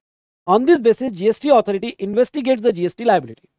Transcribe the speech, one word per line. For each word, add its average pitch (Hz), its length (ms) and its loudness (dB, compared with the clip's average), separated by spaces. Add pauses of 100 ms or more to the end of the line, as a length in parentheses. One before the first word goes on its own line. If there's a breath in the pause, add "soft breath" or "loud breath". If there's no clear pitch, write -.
(460)
On 220 200 2
this 339 140 4
basis, 233 320 0
G 185 160 -2
S 220 100 0
T 294 120 -4
authority 214 480 0
investigates 240 640 -2
the 233 100 0
G 175 140 -4
S - 80 -6
T 233 100 -12
liability। 143 440 -2 (100)